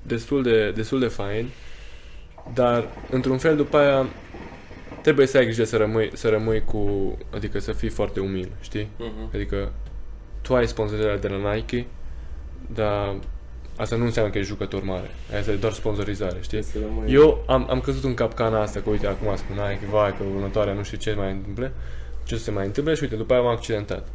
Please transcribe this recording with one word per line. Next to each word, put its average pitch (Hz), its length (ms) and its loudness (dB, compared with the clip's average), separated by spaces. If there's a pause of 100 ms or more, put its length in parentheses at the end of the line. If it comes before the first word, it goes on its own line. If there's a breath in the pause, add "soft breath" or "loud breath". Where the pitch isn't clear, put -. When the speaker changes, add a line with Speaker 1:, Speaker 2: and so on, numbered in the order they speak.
Speaker 1:
destul 131 400 -2
de, 110 280 6
destul 110 300 0
de 127 60 4
fain, 107 420 -2 (1040 loud breath)
dar, 120 340 4 (220)
într-un 131 280 2
fel, 156 180 4
după 143 200 2
aia, 139 300 6 (960)
trebuie 143 240 6
să 135 120 4
ai 127 60 8
grijă 113 200 2
să 110 120 0
rămâi, 110 360 4
să - 160 -2
rămâi 110 360 4
cu, 101 520 2 (180)
adică 104 240 -2
să 104 140 -4
fii 113 160 -2
foarte 104 320 -2
umil, 95 280 -2 (120)
știi? 104 280 -6 (100)
Speaker 2:
Mhm. 110 360 -8
Speaker 1:
Adică, 101 380 -2 (720)
tu 127 120 0
ai 120 140 4
sponsorizarea 107 500 0
de 101 100 -2
la 98 260 -2
Nike, 120 320 -2 (880 loud breath)
dar 104 420 0 (600)
asta 113 200 -2
nu 117 80 2
înseamnă 113 280 2
că 110 60 0
ești 98 120 -2
jucător 98 320 -4
mare. 95 280 -4 (280)
Asta 104 120 0
e 104 60 4
doar 107 160 0
sponsorizare, 101 680 -2
știi? 107 220 -2
Speaker 2:
Să - 200 -2
rămâi 110 300 0
Speaker 1:
Eu 147 340 8
am, 127 240 4
am 127 100 2
căzut 131 240 -2
în 127 100 0
capcana 113 460 0
asta, 104 200 -2
că 107 100 -2
uite, 101 160 2
acum 98 300 0
spun 95 200 -6
Nike, 101 340 -4
vai, 104 260 2
că - 60 -4 (120)
următoarea 98 380 0
nu 101 100 -2
știu 101 160 -6
ce - 140 -2
mai 98 180 0
întâmplă, 101 420 -4 (520 loud breath)
ce - 120 -4
se 110 140 -4
mai 101 160 0
întâmplă 143 280 0
și 143 80 -2
uite, 120 140 -2
după 110 160 0
aia 123 100 6
m-am 120 120 4
accidentat. 104 600 -4